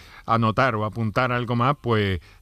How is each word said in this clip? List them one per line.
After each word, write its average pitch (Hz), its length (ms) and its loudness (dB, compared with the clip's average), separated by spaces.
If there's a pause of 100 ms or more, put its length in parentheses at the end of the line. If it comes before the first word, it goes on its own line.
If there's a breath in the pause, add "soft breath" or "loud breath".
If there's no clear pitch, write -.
(260 loud breath)
anotar 117 500 2
o 107 100 -4
apuntar 113 460 -2
algo 123 240 -4
más, 127 260 0
pues 104 380 0 (220 soft breath)